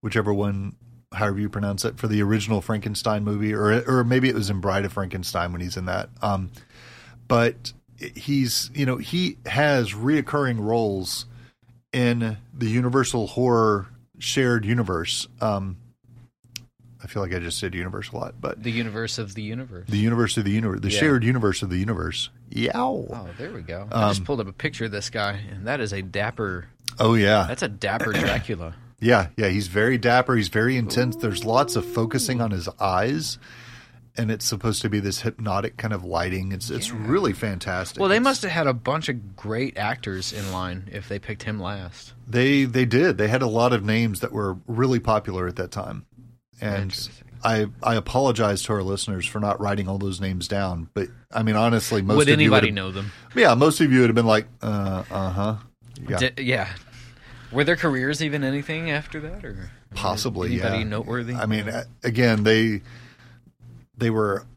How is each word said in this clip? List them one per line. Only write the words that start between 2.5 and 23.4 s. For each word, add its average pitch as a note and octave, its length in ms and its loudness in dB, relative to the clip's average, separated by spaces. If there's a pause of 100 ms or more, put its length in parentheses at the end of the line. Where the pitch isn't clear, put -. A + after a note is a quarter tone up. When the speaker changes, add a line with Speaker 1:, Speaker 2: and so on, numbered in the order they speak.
Speaker 1:
Frankenstein G#2+ 640 -2
movie, G#2 280 -2
or, G#2+ 340 4
or B2+ 180 4
maybe B2+ 240 4
it A#2+ 60 0
was G#2 140 -2
in G2+ 120 -2
Bride G2 260 0
of F2+ 80 -6
Frankenstein F2+ 580 -4
when F2 80 -6
he's F2 160 -6
in F#2 80 -6
that. F#2 240 -4 (140)
Um, F#2+ 280 -2 (800)
but A#2 440 2 (260)
he's, C3+ 760 -2
you C#3+ 120 0
know, B2+ 100 0
he - 400 -2 (100)
has B2+ 460 2
reoccurring C3+ 680 0
roles G#2 680 -2 (680)
in A#2+ 460 0 (180)
the A#2+ 100 -2
Universal B2 640 2
Horror A2 580 4 (320)
shared B2 460 2
universe. G2+ 640 -2 (120)
Um, F#2+ 360 -2 (1300)
I G2+ 40 -12
feel G#2 120 -6
like F#2 140 -4
I F2+ 60 -4
just E2+ 180 -6
said F2+ 160 -6
universe F#2 380 -8
a - 40 -10
lot, - 240 -8
but - 220 -6
Speaker 2:
The A#2 80 -4
universe A2+ 480 -4
of G2+ 160 -8
the G#2+ 80 -10
universe. G#2+ 460 -10
Speaker 1:
The G#2 100 0
universe A#2 380 4
of G#2+ 80 0
the G2 80 0
universe. G#2 300 0
The G2+ 100 -2
Speaker 2:
Yeah. G#2 80 0
Speaker 1:
shared C#3 240 4
universe A2+ 380 2
of G2 60 -4
the F2+ 80 -2
universe. F2+ 540 -4 (200)
Yow. A2+ 200 -2 (400)
Speaker 2:
Oh, G2 180 -12 (100)
there D#3 140 -10